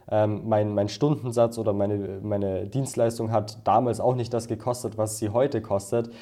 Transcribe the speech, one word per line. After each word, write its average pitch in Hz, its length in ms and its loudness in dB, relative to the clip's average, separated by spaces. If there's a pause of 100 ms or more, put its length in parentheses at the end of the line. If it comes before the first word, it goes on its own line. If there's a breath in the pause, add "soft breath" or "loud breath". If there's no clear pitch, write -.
(100 loud breath)
ähm, 107 360 2
mein, 107 280 2
mein 101 140 2
Stundensatz 117 680 2
oder 110 160 0
meine, 101 480 -2
meine 101 460 -2
Dienstleistung 117 640 -2
hat 110 340 -2
damals 123 360 4
auch 127 160 2
nicht 117 180 -4
das 117 140 -2
gekostet, 113 500 -4
was 107 200 -2
sie 107 120 -2
heute 120 320 2
kostet. 117 480 -2 (120)